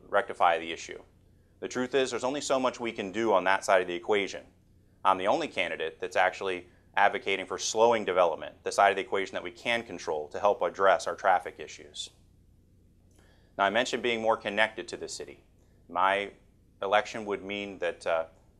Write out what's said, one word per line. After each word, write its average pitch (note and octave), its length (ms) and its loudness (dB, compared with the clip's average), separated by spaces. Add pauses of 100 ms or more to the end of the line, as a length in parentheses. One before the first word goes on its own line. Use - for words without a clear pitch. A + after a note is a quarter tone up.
(100)
rectify F#2 480 2
the E2 120 -8
issue. - 300 -12 (600)
The F#2+ 80 -8
truth B2+ 260 -4
is, C3 160 2
there's A#2 140 -6
only C#3+ 180 -2
so C3+ 180 0
much B2 200 -2
we A#2 120 -4
can G2+ 200 -6
do A2 200 2
on F#2 120 4
that F#2+ 200 2
side F#2+ 160 6
of F2+ 80 -4
the F2 60 -4
equation. F2+ 480 -2 (600)
I'm F#2+ 140 4
the F#2 120 -2
only C#3+ 200 0
candidate D#2+ 500 -4
that's F2+ 180 -6
actually F#2 500 0 (300)
advocating G2 500 2
for F#2+ 100 -6
slowing A2+ 480 2
development, E2+ 500 0 (100)
the F#2 80 -4
side G2+ 180 6
of G2 60 0
the F#2+ 60 -2
equation F#2+ 300 -4
that F#2 100 -8
we F2+ 80 -10
can A#2 320 -4
control D#2+ 460 -8
to F#2+ 100 -10
help F#2+ 220 2
address F2+ 460 2
our F2 80 -4
traffic E2+ 440 0
issues. D2+ 520 -14 (1500)
Now, G2 80 2
I G2 60 4
mentioned A#2+ 320 0
being A#2 180 0
more A2 160 2
connected G#2+ 520 -2
to F#2 80 -10
the D#2+ 120 -12
city. - 360 -14 (440)
My G2 420 2 (520)
election G#2 440 0
would F#2+ 180 -4
mean G2+ 340 -6
that, E2+ 280 -4
uh, E2 180 0 (360)